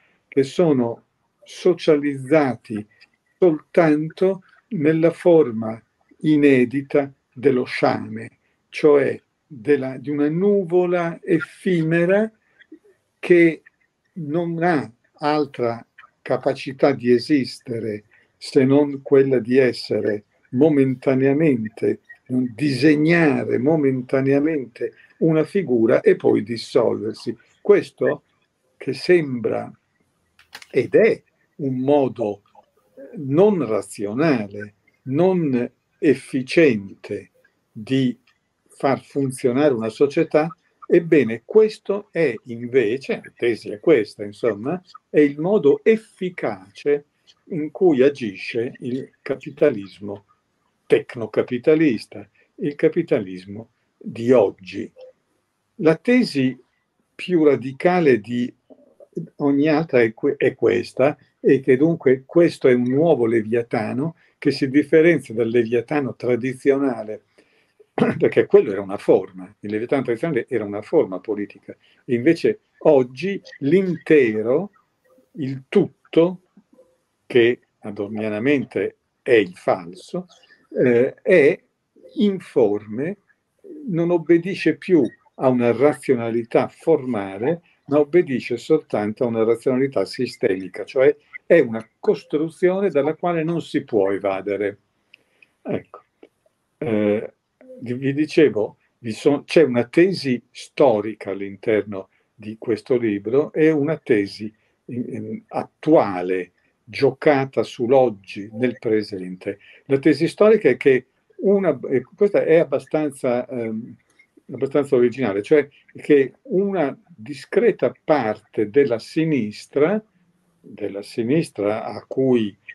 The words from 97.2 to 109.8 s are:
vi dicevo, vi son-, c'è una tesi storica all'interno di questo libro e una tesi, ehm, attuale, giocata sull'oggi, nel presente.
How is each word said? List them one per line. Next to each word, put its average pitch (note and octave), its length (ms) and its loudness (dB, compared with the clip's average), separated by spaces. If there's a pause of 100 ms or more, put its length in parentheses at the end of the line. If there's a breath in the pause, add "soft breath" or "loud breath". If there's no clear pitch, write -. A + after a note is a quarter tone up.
vi C3+ 320 -4
dicevo, C#3 640 2 (220)
vi A#2 120 -8
son-, C#3+ 320 0
c'è - 200 4
una A#2+ 220 2
tesi C#3 640 0
storica G#2+ 800 -2
all'interno G2+ 800 -4 (240)
di G#2+ 240 -16
questo - 400 -4
libro A2+ 540 -2
e D#3 200 2
una D3+ 260 -2
tesi, G#2 560 -4 (320)
ehm, A2+ 640 -10
attuale, F#2+ 1040 -2 (340)
giocata C3+ 800 0
sull'oggi, A2+ 880 -2
nel A#2+ 260 -4
presente. G2+ 800 -6 (280 soft breath)